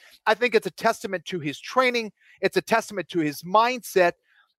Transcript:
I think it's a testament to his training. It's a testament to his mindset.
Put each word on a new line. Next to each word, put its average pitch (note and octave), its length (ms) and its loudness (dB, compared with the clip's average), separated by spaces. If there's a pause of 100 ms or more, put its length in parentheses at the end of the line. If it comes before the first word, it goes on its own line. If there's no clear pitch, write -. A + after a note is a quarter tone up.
(280)
I G#3+ 80 4
think A#3 180 0
it's G#3+ 140 2
a - 40 -6
testament G3 540 -4
to F#3 140 -6
his C#3+ 200 -8
training. A#3+ 520 0 (280)
It's F#3+ 160 0
a F3+ 60 0
testament G#3 480 -2
to F3+ 100 -2
his D3+ 220 -2
mindset. G3 680 2 (480)